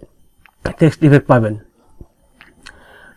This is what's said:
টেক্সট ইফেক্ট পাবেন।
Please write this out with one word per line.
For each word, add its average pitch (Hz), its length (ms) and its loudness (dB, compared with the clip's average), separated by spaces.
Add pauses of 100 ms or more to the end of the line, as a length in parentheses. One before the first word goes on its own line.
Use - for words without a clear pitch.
(800)
টেক্সট - 260 0
ইফেক্ট 139 220 2
পাবেন। 113 300 0 (1600)